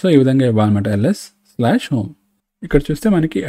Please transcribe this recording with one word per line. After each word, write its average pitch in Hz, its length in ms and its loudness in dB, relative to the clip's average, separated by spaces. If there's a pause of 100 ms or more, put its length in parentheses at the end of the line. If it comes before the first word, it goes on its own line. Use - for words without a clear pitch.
So, 185 140 0
ఈ 139 80 6
విధంగా 131 300 2
ఇవ్వాలన్నమాట, 104 340 2 (120)
ఎల్ఎస్ 160 240 -2 (300)
స్లాష్ 135 400 -2
హోమ్. 113 160 -4 (560)
ఇక్కడ 143 220 2
చూస్తే 156 260 -4
మనకి 160 360 0